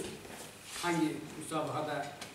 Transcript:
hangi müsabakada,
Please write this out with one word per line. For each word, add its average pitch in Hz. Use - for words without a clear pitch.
hangi 165
müsabakada, 147